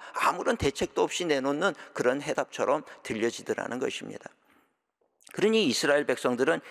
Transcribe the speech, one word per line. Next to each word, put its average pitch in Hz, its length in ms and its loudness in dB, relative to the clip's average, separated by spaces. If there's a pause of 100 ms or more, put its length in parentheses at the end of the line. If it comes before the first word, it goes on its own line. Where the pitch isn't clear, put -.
(120)
아무런 214 440 0
대책도 - 460 0
없이 175 220 -2
내놓는 147 500 0 (200)
그런 135 280 0
해답처럼 139 640 -2 (180)
들려지더라는 113 800 -4
것입니다. - 500 -8 (1040)
그러니 220 340 4
이스라엘 143 400 2
백성들은 135 640 2